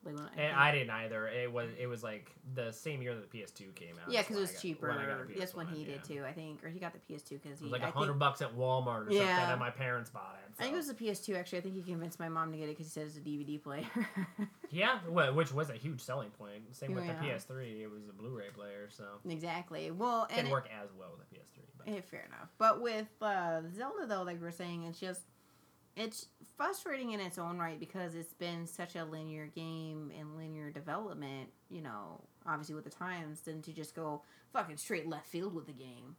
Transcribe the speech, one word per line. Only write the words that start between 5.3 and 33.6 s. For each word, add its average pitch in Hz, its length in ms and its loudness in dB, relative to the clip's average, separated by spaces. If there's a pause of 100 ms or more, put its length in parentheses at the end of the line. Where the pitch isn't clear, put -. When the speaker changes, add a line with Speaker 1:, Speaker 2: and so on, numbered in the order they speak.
Speaker 2:
P 190 40 0
S 185 140 -4
one, 170 120 -4
Speaker 1:
he 160 160 -4
Speaker 2:
yeah. - 100 -4
Speaker 1:
did 139 100 -8
too, 143 220 -6
I 135 80 -4
think, 156 280 -10
or - 60 -10
he 165 120 -8
got 175 120 -4
the 170 80 -14
P - 160 -10
S 147 60 -10
two - 180 -10
'cause - 60 -16
Speaker 2:
It 147 60 -8
was, 143 100 -10
Speaker 1:
he, 127 80 -6
Speaker 2:
like, 123 140 0
Speaker 1:
I 120 40 2
Speaker 2:
a 123 40 0
hundred 143 160 4
Speaker 1:
think 143 120 2
Speaker 2:
bucks 139 220 4
at 120 120 0
Walmart 127 340 4
or 117 240 2
something, 202 40 8
Speaker 1:
Yeah. 180 360 8
Speaker 2:
and 127 100 4
my 120 80 2
parents 123 400 0
bought 98 360 -10
it, - 120 -16
so. - 20 -12
Speaker 1:
I 226 40 2
think 269 100 2
it - 20 2
was 320 120 2
the 269 60 -2
P 220 160 0
S 190 160 0
two, 196 120 2
actually. 180 220 0
I - 20 -2
think 190 140 -2
he 185 80 -2
convinced 170 360 -2
my 165 80 -2
mom 160 240 2
to 156 60 -4
get 156 100 -2
it 151 100 -2
'cause 160 100 -6
he - 20 -10
said 151 180 -4
it's 151 80 -10
a 147 60 -12
D 147 160 -2
V 147 80 -2
D 147 140 -2
player. 143 360 -4
<laughs> 208 760 -2
Speaker 2:
Yeah, 214 300 6
wh-, 165 340 6
which 147 180 6
was 143 160 4
a 117 60 -4
huge 127 260 -4
selling 123 300 -2
point. 107 440 -14
Same 135 200 -2
with 127 100 0
Speaker 1:
Yeah. 165 80 0
Speaker 2:
the 160 80 -2
P 147 100 0
S 117 140 -2
three. 120 380 -6
It 107 60 -6
was 104 200 -10
a - 40 -14
Blu-ray 107 360 -6
player, 101 400 -10
so. 104 160 -12 (240)
Speaker 1:
Exactly. 165 640 -2
Well, 226 320 4
and - 120 0
Speaker 2:
Didn't 139 120 4
Speaker 1:
it 135 40 4
Speaker 2:
work 127 160 4 (160)
as 101 60 -8 (100)
well 90 120 -12
with 82 80 -16 (100)
the 92 60 -18
P 85 40 -16
S - 140 -20
three, - 100 -20 (140)
but. - 100 -10
Speaker 1:
Eh, 202 140 0
fair - 240 -10
enough. - 320 -12
But 220 240 10
with, 220 260 2 (140)
uh, 175 400 4 (120)
Zelda, 277 320 -2
though, 202 180 2
like 175 160 -2
we 170 40 -6
were 170 80 -4
saying, 170 320 -4
it's 165 160 -6
just 185 220 -2 (720)
it's 220 320 -4 (300)
frustrating 277 540 0
in 214 80 0
its 180 180 -2
own 175 220 -2
right 165 200 -2
because 165 360 -4
it's 165 180 -8
been 170 320 -2
such 175 300 -6
a 165 100 -2
linear 156 400 -6
game 160 720 -6
and 151 200 -8
linear 156 340 -6
development, 151 760 -4 (200)
you 175 120 -8
know, 104 400 -8 (260)
obviously 151 260 0
with 151 100 -6
the 156 60 -10
times, 165 520 -4
than 160 200 -6